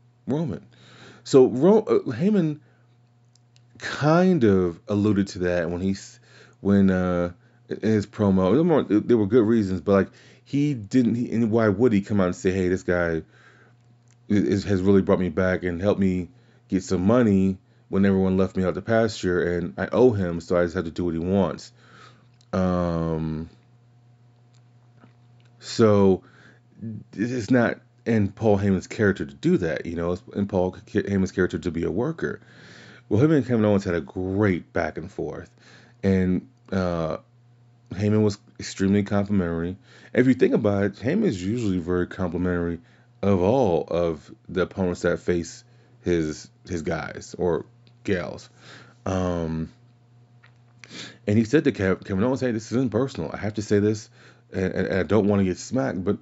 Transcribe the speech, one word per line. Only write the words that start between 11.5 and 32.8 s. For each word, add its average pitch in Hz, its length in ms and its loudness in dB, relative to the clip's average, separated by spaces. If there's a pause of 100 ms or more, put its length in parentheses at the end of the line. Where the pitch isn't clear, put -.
would 107 240 4
he 98 80 4
come 101 180 0
out 92 60 4
and 90 100 0
say, 95 160 0
"Hey, 92 160 0
this 90 160 -2
guy 85 380 0 (1080)
is, 98 380 0
has 95 160 0
really 98 200 4
brought 92 200 2
me 90 80 -2
back 92 340 -2
and 87 180 -4
helped 98 200 0
me 92 260 -2 (400)
get 95 160 -2
some 92 240 -2
money 98 500 2 (300)
when 98 180 0
everyone 95 300 2
left 95 220 0
me 95 80 -2
out 85 100 -2
to 92 60 -8
pasture, 92 760 0
and 85 200 -6
I 95 160 -6
owe 123 180 6
him, 87 300 -4
so 90 160 -2
I 87 80 2
just 82 100 -4
have 92 80 -4
to 82 80 -8
do 87 140 -6
what 85 80 -2
he 82 80 -4
wants." 90 500 -2 (800)
Um, 82 960 -2 (2000)
so 101 640 4 (880)
it's 120 380 -4
not 117 280 2 (280)
in 104 240 2
Paul 107 260 2
Heyman's 98 300 0
character 95 360 0
to 71 120 -12
do 175 220 0
that, 82 280 -4
you 82 100 -8
know, 85 180 -2
it's 90 100 -8 (120)
in 101 120 -2
Paul 92 240 0 (160)
K-, - 160 -2
Heyman's 95 280 -2
character 92 280 0
to 87 100 -4
be 82 140 -4
a 82 80 -2
worker. 117 500 -6 (680)